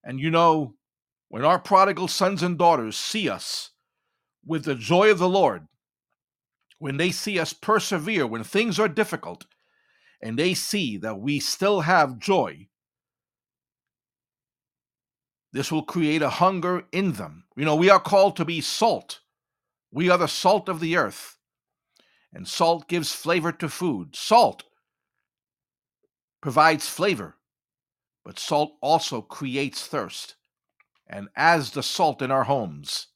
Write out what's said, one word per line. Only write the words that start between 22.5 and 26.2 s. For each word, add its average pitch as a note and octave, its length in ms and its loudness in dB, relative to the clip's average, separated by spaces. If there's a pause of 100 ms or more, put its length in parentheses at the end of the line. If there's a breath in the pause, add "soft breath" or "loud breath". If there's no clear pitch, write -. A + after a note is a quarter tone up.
gives E3+ 240 -2
flavor E3+ 420 -2
to E3 140 -8
food. C#3+ 480 -4
Salt G#3+ 480 2 (1800)